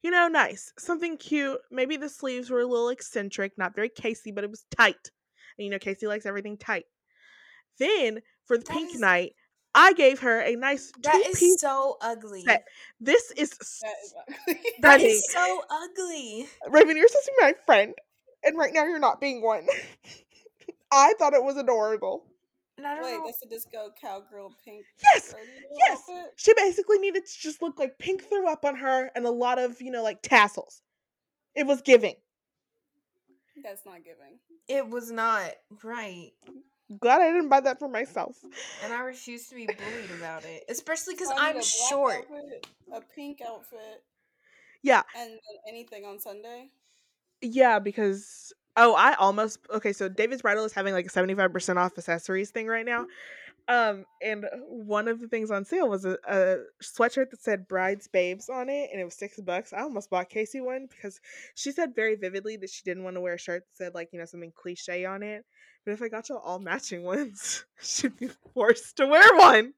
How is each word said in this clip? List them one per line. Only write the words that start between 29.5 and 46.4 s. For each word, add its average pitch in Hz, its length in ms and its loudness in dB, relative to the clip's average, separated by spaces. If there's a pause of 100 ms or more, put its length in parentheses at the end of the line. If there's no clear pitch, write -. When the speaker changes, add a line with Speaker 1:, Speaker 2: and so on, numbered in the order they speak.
Speaker 1:
of, 247 220 -6
you 254 100 -12
know, 233 120 -6
like, 214 200 -6
tassels. - 580 2 (720)
It 285 120 0
was 269 140 2
giving. 220 340 6 (1500)
Speaker 3:
That's 202 220 -16
not 175 180 -20
giving. 160 360 -20 (280)
Speaker 2:
It 262 220 -4
was 233 220 -10
not, 226 400 -2 (320)
right. 208 480 -14 (680)
Speaker 1:
Glad 262 220 4
I 330 100 4
didn't 339 180 0
buy 277 120 4
that 262 180 -2
for 285 100 -10
myself. 233 480 -8 (460)
Speaker 2:
And 233 100 -10
I 240 60 -8
refuse 247 500 -14
to 262 60 -20
be 233 120 -16
bullied 208 440 -12
about 160 340 -14
it, 160 240 -18
especially 320 460 -10
'cause 370 140 -10
Speaker 3:
So 269 60 -4
I 269 40 -4
need - 20 0
Speaker 2:
I'm 311 140 -2
Speaker 3:
a 247 40 -6
black 226 40 -6
Speaker 2:
short. 254 560 -2
Speaker 3:
outfit, 285 480 -16 (260)
a 226 80 -14
pink 285 400 -18
outfit, 220 600 -18 (800)
Speaker 1:
Yeah. 254 180 6 (140)
Speaker 3:
and 233 160 -16
then 220 80 -20 (280)
anything 226 380 -18
on 202 140 -18
Sunday? 226 500 -18 (720)